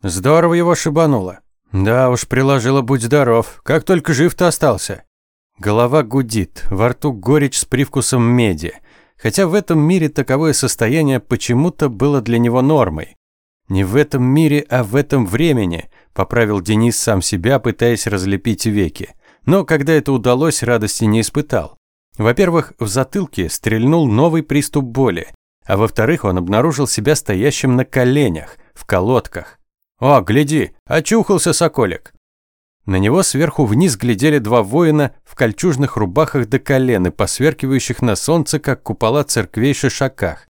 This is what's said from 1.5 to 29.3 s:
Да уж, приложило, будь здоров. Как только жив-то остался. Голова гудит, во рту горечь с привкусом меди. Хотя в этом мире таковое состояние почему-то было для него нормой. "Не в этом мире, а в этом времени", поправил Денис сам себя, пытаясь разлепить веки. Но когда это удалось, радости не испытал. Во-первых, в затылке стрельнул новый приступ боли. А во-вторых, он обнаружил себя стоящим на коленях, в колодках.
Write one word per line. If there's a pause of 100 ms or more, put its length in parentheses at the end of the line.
Да
уж,
приложило,
будь
здоров.
Как
только
жив-то
остался. (560)
Голова
гудит,
во
рту
горечь
с
привкусом
меди. (440)
Хотя
в
этом
мире
таковое
состояние
почему-то
было
для
него
нормой. (540)
"Не
в
этом
мире,
а
в
этом
времени", (240)
поправил
Денис
сам
себя,
пытаясь
разлепить
веки. (320)
Но
когда
это
удалось,
радости
не
испытал. (420)
Во-первых,
в
затылке
стрельнул
новый
приступ
боли. (360)
А
во-вторых,
он
обнаружил
себя
стоящим
на
коленях, (160)
в
колодках. (400)